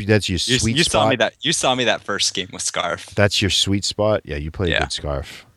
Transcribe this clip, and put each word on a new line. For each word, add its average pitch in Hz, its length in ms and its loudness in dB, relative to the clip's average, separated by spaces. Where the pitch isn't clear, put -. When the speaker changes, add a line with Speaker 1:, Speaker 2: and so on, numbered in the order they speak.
Speaker 1:
that's 107 220 4
your 95 80 0
Speaker 2:
You, 120 240 0
Speaker 1:
sweet 113 160 0
Speaker 2:
you 165 80 2
saw 151 240 2
me 123 80 2
Speaker 1:
spot. 110 40 -6
Speaker 2:
that, 107 140 2
you 160 80 0
saw 131 220 2
me 127 100 0
that 104 180 2
first - 300 -2
game 92 180 -6
with 92 100 -10
Scarf. 87 440 -4
Speaker 1:
That's 101 260 4
your 98 80 2
sweet 98 360 0
spot? 104 400 2
Yeah, 73 100 -6
you 73 160 -6
play 95 160 -2
a 60 40 2
Speaker 2:
Yeah. 53 100 4
Speaker 1:
good 67 100 -4
Scarf. - 540 -6